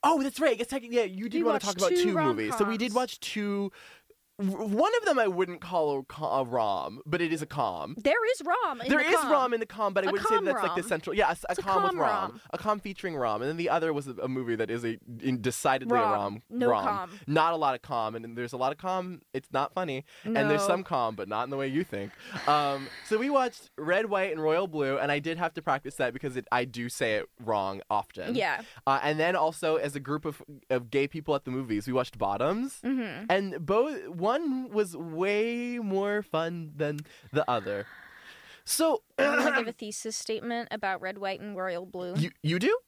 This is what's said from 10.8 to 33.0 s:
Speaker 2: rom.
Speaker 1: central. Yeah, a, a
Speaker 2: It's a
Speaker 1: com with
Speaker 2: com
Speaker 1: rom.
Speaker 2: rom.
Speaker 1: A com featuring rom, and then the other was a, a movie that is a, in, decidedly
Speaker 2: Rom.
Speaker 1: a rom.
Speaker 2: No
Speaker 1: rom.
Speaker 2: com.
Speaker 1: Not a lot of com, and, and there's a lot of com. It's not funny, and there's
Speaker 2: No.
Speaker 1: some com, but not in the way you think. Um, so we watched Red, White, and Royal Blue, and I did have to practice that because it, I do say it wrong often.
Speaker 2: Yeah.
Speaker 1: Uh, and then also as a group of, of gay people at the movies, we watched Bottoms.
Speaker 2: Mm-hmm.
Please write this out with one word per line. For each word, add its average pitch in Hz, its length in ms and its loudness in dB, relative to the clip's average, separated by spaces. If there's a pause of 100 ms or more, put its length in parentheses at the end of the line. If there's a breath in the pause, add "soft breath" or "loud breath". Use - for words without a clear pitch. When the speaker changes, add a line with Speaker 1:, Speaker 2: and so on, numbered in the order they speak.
Speaker 2:
rom. 226 60 -8
Speaker 1:
central. 165 260 -2
Yeah, 196 140 4
a, - 20 2
a 175 40 0 (140)
Speaker 2:
It's 180 80 -2
a - 60 -4
Speaker 1:
com 381 180 2
with 381 120 4
Speaker 2:
com 359 60 -2
Speaker 1:
rom. 208 220 2 (120)
Speaker 2:
rom. 226 80 -18 (120 loud breath)
Speaker 1:
A 175 60 -6
com 214 200 0
featuring 185 360 -6
rom, 113 260 0
and 131 80 0
then 165 80 -2
the 170 140 -2
other 160 220 2
was 143 140 -2
a, 131 40 -8 (100)
a 131 60 -2
movie 127 280 0
that 107 140 0
is 120 160 -2
a, 117 140 -2 (220)
in, 127 200 0
decidedly 135 560 2
Speaker 2:
Rom. 220 140 4
Speaker 1:
a - 20 2
rom. 104 280 -2 (100)
Speaker 2:
No 240 180 2
Speaker 1:
rom. 107 160 2
Speaker 2:
com. 196 400 -4
Speaker 1:
Not 160 280 4
a - 20 0
lot 147 180 2
of 123 80 -6
com, 113 320 -2
and, 113 100 -8
and 117 140 -10
there's 120 160 -6
a 131 40 -6
lot 131 140 2
of 156 60 -6
com. 185 440 -6 (120)
It's - 180 -6
not 139 220 0
funny, 147 320 -4 (180 loud breath)
and 220 120 -4
there's 214 260 4
Speaker 2:
No. 196 60 2
Speaker 1:
some 185 160 2
com, 120 320 0
but 95 120 -8
not 107 180 -2
in 131 40 -10
the 139 80 -4
way 135 100 -2
you 147 160 0
think. 101 280 -6 (360 loud breath)
Um, 143 420 2 (180)
so 214 100 2
we 262 140 0
watched 254 440 0
Red, 180 320 2
White, 190 260 0
and 160 100 -4
Royal 165 240 2
Blue, 143 320 0
and 143 120 0
I 147 60 2
did 160 220 -4
have 170 160 -2
to 160 80 -8
practice 139 320 -2
that 123 180 0
because 127 240 -6
it, 120 140 -6
I 123 120 2
do 120 260 -6
say 113 260 0
it 101 100 0 (180)
wrong 98 460 0
often. 104 460 -2
Speaker 2:
Yeah. 170 260 0 (240 loud breath)
Speaker 1:
Uh, 135 160 4
and 156 180 0
then 175 160 4
also 160 420 2
as 143 180 -2
a 143 40 -4
group 143 260 -4
of, 147 180 -6 (260)
of 123 220 0
gay 139 160 2
people 151 260 -4
at 139 100 0
the 131 60 -8
movies, 117 380 -2
we 127 60 -2
watched 123 260 0
Bottoms. 139 640 0
Speaker 2:
Mm-hmm. 220 460 -4